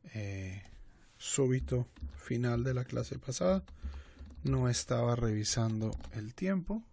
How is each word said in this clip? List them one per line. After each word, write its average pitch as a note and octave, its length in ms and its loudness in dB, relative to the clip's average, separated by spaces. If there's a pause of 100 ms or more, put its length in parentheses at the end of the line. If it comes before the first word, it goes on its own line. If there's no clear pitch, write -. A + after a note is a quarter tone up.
(140)
eh, G2 500 -6 (540)
súbito B2+ 720 2 (260)
final A#2+ 480 0
de C3 100 2
la B2 120 0
clase B2 340 -4
pasada. F3+ 420 2 (840)
No C3 260 4
estaba A#2+ 480 2
revisando A2 720 2 (220)
el A2 200 -8
tiempo. F#3+ 480 0 (120)